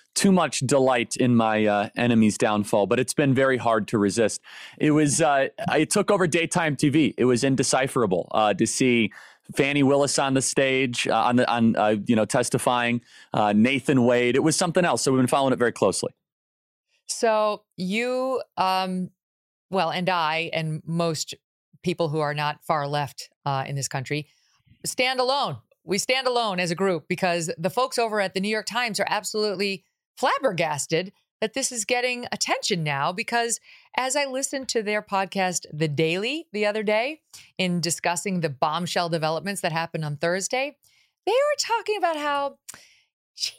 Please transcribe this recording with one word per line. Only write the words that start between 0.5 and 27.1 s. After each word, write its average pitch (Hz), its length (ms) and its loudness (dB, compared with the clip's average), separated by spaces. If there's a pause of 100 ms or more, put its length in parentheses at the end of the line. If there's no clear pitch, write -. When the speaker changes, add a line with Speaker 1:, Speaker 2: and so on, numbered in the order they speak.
Speaker 1:
delight 131 560 2
in 123 200 4
my, 110 280 4
uh, 104 320 2
enemy's 113 400 4
downfall, 104 520 2
but 120 100 2
it's - 160 -2
been 139 200 2
very 131 220 4
hard 113 320 0
to 117 100 0
resist. 101 420 2 (380)
It 151 120 2
was, 147 320 2
uh, 139 260 2 (280)
it 156 140 2
took 208 200 0
over 190 160 4
daytime 165 480 0
T 147 140 0
V. 139 280 2
It 120 100 2
was 123 180 2
indecipherable, 131 880 0
uh, 107 220 2
to 110 120 2
see 117 460 2 (420)
Fani 143 300 2
Willis 139 340 2
on 135 160 0
the 131 80 2
stage, 131 640 0
uh, - 80 0
on 120 220 2
the, 123 120 4
on, 117 280 2
uh, 107 200 2 (100)
you 120 100 2
know, 110 80 2
testifying, 120 760 0 (320)
uh, 107 200 2
Nathan 127 520 4
Wade. 123 300 4
It 135 80 2
was 156 140 2
something 175 280 2
else. 160 180 0
So 139 100 2
we've 131 80 4
been 123 80 4
following 135 240 2
it 117 80 0
very 117 120 2
closely. - 400 0 (960)
Speaker 2:
So 214 560 0 (140)
you, 247 680 -2 (140)
um, 185 540 -2 (600)
well, 175 200 0
and 175 180 -2
I, 165 440 0
and 160 320 -4
most 165 500 -4 (480)
people 170 280 -2
who 156 80 -2
are 147 160 -2
not 147 280 -4
far 147 240 -2
left, 143 440 -4 (160)
uh, 135 200 -2
in 143 80 -8
this 135 140 -6
country, 147 380 -6 (580)
stand 254 340 -2
alone. 254 380 0 (260)
We 180 140 -4
stand 254 300 -2
alone 226 340 0
as 175 100 -2
a 175 40 -4
group 175 340 -2
because 175 480 -2